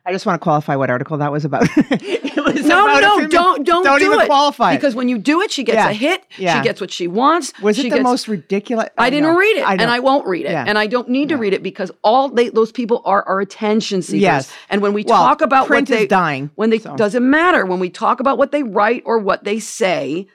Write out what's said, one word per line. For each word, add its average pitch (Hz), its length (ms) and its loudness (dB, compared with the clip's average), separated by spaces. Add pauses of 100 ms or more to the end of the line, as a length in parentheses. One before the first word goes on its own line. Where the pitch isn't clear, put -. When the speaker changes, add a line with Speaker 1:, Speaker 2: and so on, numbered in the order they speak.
Speaker 1:
I 180 80 -4
just 190 140 -6
wanna 175 120 0
qualify 151 380 0
what 131 140 0
article 139 280 -4
that 147 140 -2
was 151 140 -4
about. 175 260 0
<laughs> - 40 -16 (560)
It - 220 -2
was 294 100 -4
Speaker 2:
No, 349 200 4
Speaker 1:
about 427 140 4
a - 20 4
Speaker 2:
no, 415 160 4
Speaker 1:
female 311 120 0
Speaker 2:
don't, 339 380 2
don't 339 180 2
Speaker 1:
Don't 277 140 4
Speaker 2:
do 294 80 2
Speaker 1:
even 415 140 4
Speaker 2:
it. - 60 2
Speaker 1:
qualify 277 460 2
it. - 40 2
Speaker 2:
Because 277 180 0
when 247 140 -2
you 247 100 0
do 294 240 0
it, 427 80 -2
she 277 140 -6
gets 220 120 0
Speaker 1:
Yeah. 196 140 4
Speaker 2:
a - 20 -2
hit. 302 320 -2 (140)
Speaker 1:
Yeah. 170 220 0
Speaker 2:
She 135 40 0
gets 160 160 -4
what 185 100 -8
she 175 180 -6
wants. 269 520 0
Speaker 1:
Was 208 180 0
it 285 40 0
Speaker 2:
She 240 80 -4
Speaker 1:
the 202 60 2
Speaker 2:
gets 262 80 0
Speaker 1:
most 247 240 -2
ridiculous? 208 680 -4
Speaker 2:
I 233 100 2
Speaker 1:
I 262 40 0
Speaker 2:
didn't 294 200 0
Speaker 1:
know. 339 60 2
Speaker 2:
read 403 200 2
it, - 100 -2
Speaker 1:
I 196 60 0
Speaker 2:
and 190 100 0
Speaker 1:
know. 233 60 0
Speaker 2:
I 240 100 0
won't 269 280 0
read 170 200 -4
it, - 60 -4
Speaker 1:
Yeah. 143 140 -4
Speaker 2:
and 214 120 0
I 214 80 0
don't 233 220 -4
need 269 220 -2
to 320 40 -2
Speaker 1:
Yeah. 254 60 -4
Speaker 2:
read 202 140 -2
it - 80 -2
because 185 280 -8 (140)
all 262 240 2
they, 240 220 0
those 220 220 0
people 233 320 -2
are, 196 220 2
are 190 140 -2
attention 208 640 -2
seekers. - 200 -4
Speaker 1:
Yes. 151 300 0 (180)
Speaker 2:
And 202 100 -2
when 202 120 0
we 208 120 -4
Speaker 1:
Well, 214 160 4
Speaker 2:
talk 277 220 2
about 269 240 2
Speaker 1:
print 277 240 0
Speaker 2:
what 254 40 2
Speaker 1:
is 220 80 2
Speaker 2:
they, - 40 0
Speaker 1:
dying, 147 480 0
Speaker 2:
when 220 160 0
they, 220 80 2
Speaker 1:
so. 151 180 -12
Speaker 2:
doesn't 233 320 0
matter. 302 380 2
When 185 140 -2
we 180 100 -4
talk 226 300 -2
about 247 180 0
what 277 140 0
they 294 100 0
write 220 420 0
or 226 140 0
what 190 260 -2
they 208 140 -4
say, 175 760 -4